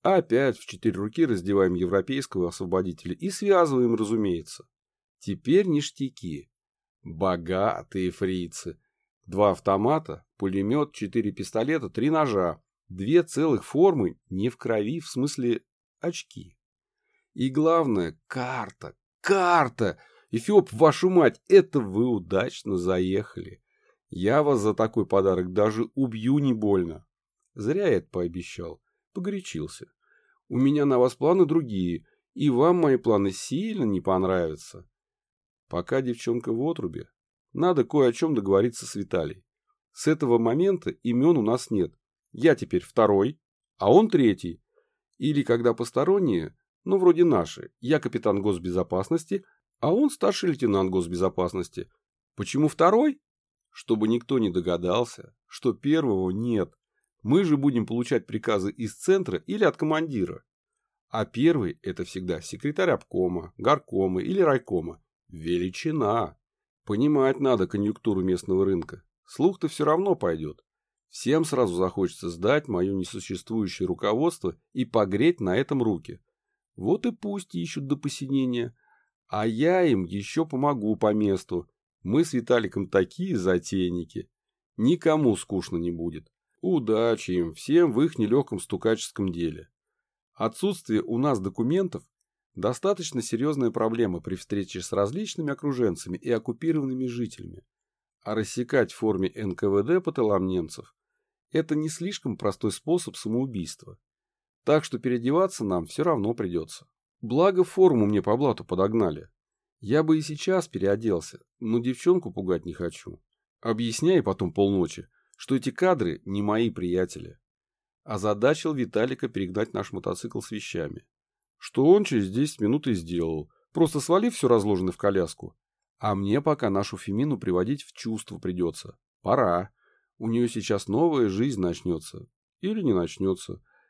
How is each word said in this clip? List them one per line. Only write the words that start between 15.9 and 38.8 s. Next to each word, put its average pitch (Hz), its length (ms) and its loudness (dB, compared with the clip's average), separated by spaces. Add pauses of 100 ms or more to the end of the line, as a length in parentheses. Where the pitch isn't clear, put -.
очки. - 580 -10 (760)
И 131 140 -2
главное, 135 800 2
карта, 127 680 -8 (240)
карта! 170 800 2 (340)
Эфиоп, 180 400 4
вашу 156 380 6
мать, 165 380 6
это 160 320 8
вы 104 260 0
удачно 95 720 -2
заехали. 92 840 -2 (460)
Я 110 340 2
вас 139 180 2
за 104 140 2
такой 107 320 0
подарок 92 460 2
даже 107 420 0
убью 127 440 0
не 139 140 2
больно. 98 540 0 (480)
Зря 156 320 -2
я 113 120 4
это - 120 -6
пообещал. 87 720 -8 (300)
Погорячился. - 720 -8 (640)
У - 80 -8
меня 139 300 4
на 131 120 4
вас 123 160 4
планы 170 320 4
другие, 107 600 -2 (280)
и 147 160 2
вам 156 260 4
мои 147 200 4
планы 101 360 2
сильно 190 520 -6
не 98 160 0
понравятся. 92 880 -2 (800)
Пока 110 320 -2
девчонка 117 520 -2
в 113 80 -2
отрубе, 139 480 -6 (440)
надо 160 320 2
кое 139 240 4
о 117 40 4
чем 160 220 0
договориться 101 520 2